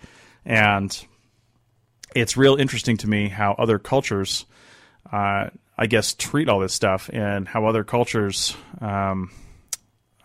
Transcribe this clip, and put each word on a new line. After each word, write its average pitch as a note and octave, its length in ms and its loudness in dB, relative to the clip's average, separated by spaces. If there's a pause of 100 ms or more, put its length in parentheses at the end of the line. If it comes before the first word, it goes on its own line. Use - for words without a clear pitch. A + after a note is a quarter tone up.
(440)
And G#2 640 2 (1080)
it's A#2 200 0
real C3+ 200 6
interesting B2+ 420 0
to G#2 100 -6
me G#2 220 0
how G2+ 240 0
other A2+ 240 2
cultures, G2+ 680 -2 (640)
uh, G2+ 380 -2 (300)
I A2+ 80 2
guess, G#2+ 260 2
treat D3 360 -2
all G2+ 100 4
this F#2+ 140 -2
stuff F#2+ 400 0
and G2+ 340 -2
how A2 180 -2
other A2 200 2
cultures, A2+ 720 -2 (260)
um, G2 500 -4 (920)